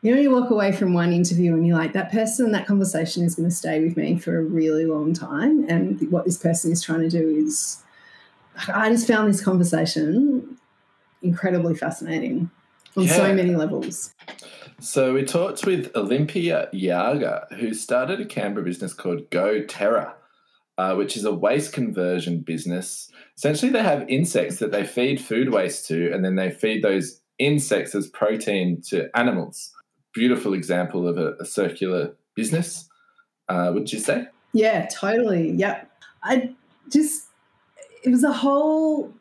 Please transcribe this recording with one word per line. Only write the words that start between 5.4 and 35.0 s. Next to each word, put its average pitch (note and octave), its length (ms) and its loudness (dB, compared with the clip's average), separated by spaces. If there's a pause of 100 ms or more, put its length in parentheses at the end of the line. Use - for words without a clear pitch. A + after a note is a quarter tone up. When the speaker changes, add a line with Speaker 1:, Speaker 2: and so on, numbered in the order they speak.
Speaker 1:
and F#3 460 0
what E3 140 0
this F3 100 0
person E3+ 360 0
is E3+ 100 0
trying D#3+ 180 -2
to E3 80 2
do E3 180 2 (200)
is, - 320 -4 (920)
I G#3 220 2
just A#3 160 4
found G#3+ 260 4
this F#3+ 100 0
conversation F3 1160 2 (640)
incredibly F3 520 0
fascinating E3 760 -6 (480)
on F#3 100 4
so F3+ 180 4
Speaker 2:
Yeah. G3 60 4
Speaker 1:
many F3+ 240 2
levels. D#3 560 -4 (680)
Speaker 2:
So C3 360 0
we C3+ 100 2
talked E3+ 400 -2
with F3 320 0
Olympia D3 760 0
Yaga, F#2+ 800 -2
who A2+ 200 -4
started B2+ 480 -2
a G#3 60 -8
Canberra G2+ 400 -4
business F2+ 260 -6
called E2+ 380 -6
Go G#2 320 2
Terra, G#2+ 520 -2 (640)
uh, F#2+ 200 0
which G2+ 200 -2
is G#2 80 -6
a G#2+ 80 0
waste G#2+ 400 0
conversion F2+ 680 -2
business. F2 680 -8 (280)
Essentially, D3+ 340 0
they A3 100 2
have D3 280 0
insects C3+ 480 0
that A2 120 -2
they G2 140 -2
feed B2+ 340 -2
food A#2 320 -2
waste F#2 380 0
to, E2+ 240 0
and F#2 100 -2
then F#2 120 0
they F#2+ 160 0
feed A2 320 -2
those G2 400 0 (160)
insects C#3 560 0
as G2+ 120 -2
protein G2+ 760 -2
to - 340 -2
animals. A#2 540 -2 (420)
Beautiful A#2+ 420 2
example F2 540 -2
of E2+ 100 -2
a, D#2+ 220 -2
a F#2+ 40 -10
circular F#2 720 -2 (220)
business, D#3+ 520 -4 (600)
uh, F2 260 0
would - 180 -2
you - 60 -6
say? A#3+ 300 -2 (240)
Speaker 1:
Yeah, G#3+ 340 2
totally. G3 640 0